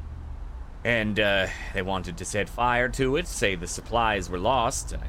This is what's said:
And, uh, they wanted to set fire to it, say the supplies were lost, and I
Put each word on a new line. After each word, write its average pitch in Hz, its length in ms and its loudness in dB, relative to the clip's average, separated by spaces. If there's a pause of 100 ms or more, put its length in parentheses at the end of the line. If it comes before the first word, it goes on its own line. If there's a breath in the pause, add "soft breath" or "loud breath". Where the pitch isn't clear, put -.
(840)
And, 110 360 2
uh, 98 280 4 (260 loud breath)
they 98 80 0
wanted 92 360 -2
to 92 80 -8
set 101 240 -2
fire 123 400 2
to 131 280 2
it, 175 100 -2
say 98 280 2
the 87 120 -4
supplies 107 600 0
were 90 100 -2
lost, 120 520 2
and - 120 -6
I - 60 -4